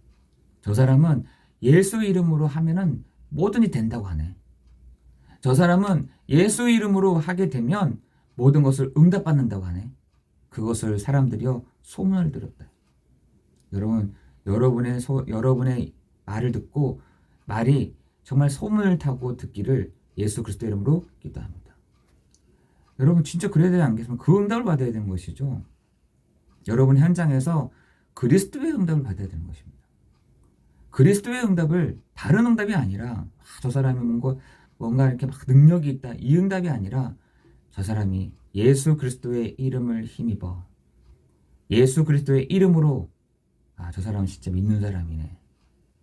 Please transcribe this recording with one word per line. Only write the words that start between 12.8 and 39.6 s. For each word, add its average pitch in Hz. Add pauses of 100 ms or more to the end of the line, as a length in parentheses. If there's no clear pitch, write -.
여러분, 104 (320)
여러분의 123
소-, 135
여러분의 123 (320)
말을 113
듣고 110 (440)
말이 117 (280)
정말 143
소문을 208
타고 127
듣기를 101 (240)
예수 104
그리스도 107
이름으로 110 (140)
기도합니다. - (1200)
여러분, 156
진짜 175
그래야 175
되지 180
않겠습니까? 113
그 175
응답을 208
받아야 135
되는 107
것이죠. 98 (1040)
여러분 135
현장에서 156 (420)
그리스도의 196
응답을 165
받아야 98
되는 82
것입니다. - (1120)
그리스도의 202
응답을, 170 (140)
다른 202
응답이 220
아니라, 117
"아, 101 (340)
저 131
사람이 131
뭔가, 120 (420)
뭔가 127
이렇게 131
막 - (120)
능력이 147
있다", 131
이 139
응답이 185
아니라 117 (560)
저 -
사람이 98 (220)
예수 135
그리스도의 120
이름을 123